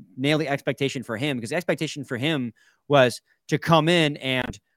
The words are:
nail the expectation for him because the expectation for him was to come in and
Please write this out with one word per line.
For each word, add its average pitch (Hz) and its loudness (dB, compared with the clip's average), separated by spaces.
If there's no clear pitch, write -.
nail 143 2
the 151 -2
expectation 139 -4
for 113 -6
him 139 -2
because 113 -8
the 151 -4
expectation 160 -4
for 123 -6
him 131 -2
was 131 4
to 151 0
come 156 4
in 160 2
and 131 -4